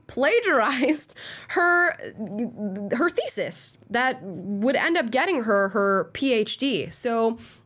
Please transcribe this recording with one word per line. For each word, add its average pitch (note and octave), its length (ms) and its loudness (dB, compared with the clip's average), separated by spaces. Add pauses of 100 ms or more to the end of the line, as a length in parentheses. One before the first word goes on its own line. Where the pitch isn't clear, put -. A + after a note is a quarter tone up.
plagiarized D4 1080 2 (340)
her, F4 480 4 (960)
her D4 160 2
thesis - 680 -6 (120)
that B3 340 0
would G3+ 540 -2
end E4+ 200 2
up A#3+ 140 0
getting C#4 320 2
her G3+ 260 4
her G3 440 2
P C4+ 180 0
H A3 260 0
D. A#3 320 -2
So, A#3 480 0 (280)